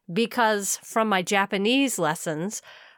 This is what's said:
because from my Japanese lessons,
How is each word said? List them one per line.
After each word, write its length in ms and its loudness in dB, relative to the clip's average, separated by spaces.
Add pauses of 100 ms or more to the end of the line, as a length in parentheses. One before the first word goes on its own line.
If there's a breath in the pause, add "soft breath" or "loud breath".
(100)
because 720 0
from 260 0
my 120 2
Japanese 760 0
lessons, 640 -2 (340 loud breath)